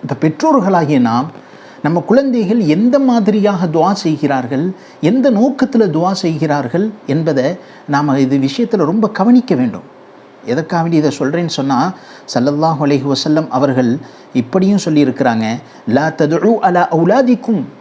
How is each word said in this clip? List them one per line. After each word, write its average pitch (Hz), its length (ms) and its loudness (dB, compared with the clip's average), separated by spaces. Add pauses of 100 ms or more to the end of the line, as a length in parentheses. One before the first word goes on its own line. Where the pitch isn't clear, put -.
இப்ப - 120 -6
பெற்றோர்களாகிய 175 840 0
நாம் 120 300 -2 (520)
நம்ம 165 180 0
குழந்தைகள் 233 600 0
எந்த 208 380 2
மாதிரியாக 208 680 0
துஆ 165 260 2
செய்கிறார்கள், 143 760 -2 (300)
எந்த 247 300 2
நோக்கத்துல 233 600 2
துஆ 165 220 0
செய்கிறார்கள் 160 800 -2 (160)
என்பதை 151 520 0 (300)
நாம 143 320 0
இது 135 180 2
விஷயத்துல 135 380 -2
ரொம்ப 185 320 0
கவனிக்க 233 460 2
வேண்டும். 117 400 -4 (500)
எதற்காக 156 380 -2
வேண்டி 165 140 0
இதை 147 220 2
சொல்றேன்னு 160 300 -2
சொன்னா, 139 440 -2 (420)
ஸல்லல்லாஹு 147 460 0
அலைஹி 143 320 0
வஸல்லம் 151 360 0
அவர்கள் 127 500 0 (360)
இப்படியும் 190 500 0
சொல்லியிருக்கிறாங்க, 123 760 0 (280)
"லா 135 180 2
ததுஉ 165 540 0
அலா 175 300 2
அவுலாதிக்கும்" 214 720 2 (160)